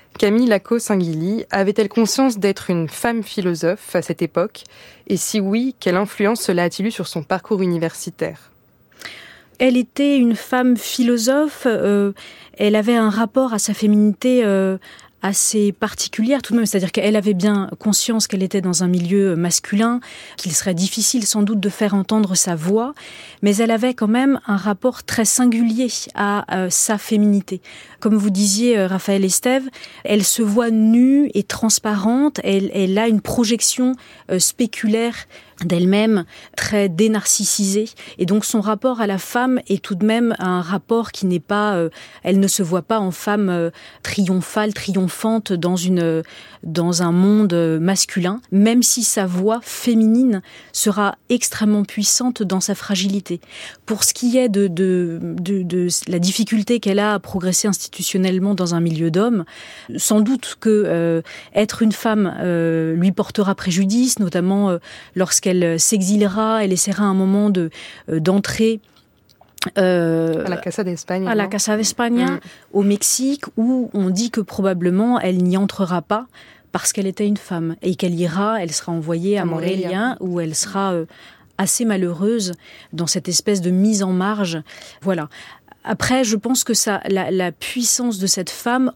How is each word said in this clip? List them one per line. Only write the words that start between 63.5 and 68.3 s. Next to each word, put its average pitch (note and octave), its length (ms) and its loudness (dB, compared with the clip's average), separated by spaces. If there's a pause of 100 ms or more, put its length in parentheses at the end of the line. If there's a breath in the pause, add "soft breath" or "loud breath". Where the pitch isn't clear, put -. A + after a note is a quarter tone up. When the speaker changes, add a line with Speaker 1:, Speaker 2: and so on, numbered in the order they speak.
Speaker 2:
préjudice, G3 640 0
notamment, F#3+ 500 0
euh, F3 80 0 (380 loud breath)
lorsqu'elle F#3 320 0 (320)
s'exilera, G#3 800 2
elle F#3+ 120 0
essaiera G3+ 320 0
un G3 80 2
moment G3 360 2
de, F3+ 200 0 (400 loud breath)
euh, D#3+ 100 0
d'entrer, G3+ 640 0 (960)